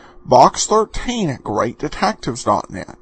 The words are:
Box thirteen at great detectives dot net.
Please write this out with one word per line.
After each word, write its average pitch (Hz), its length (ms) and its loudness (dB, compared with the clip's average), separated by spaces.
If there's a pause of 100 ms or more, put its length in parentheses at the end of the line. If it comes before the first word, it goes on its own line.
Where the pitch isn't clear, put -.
(260)
Box 131 400 6
thirteen 214 640 -2
at - 140 -8
great 110 340 -4
detectives 151 640 -6
dot 104 280 0
net. - 300 -14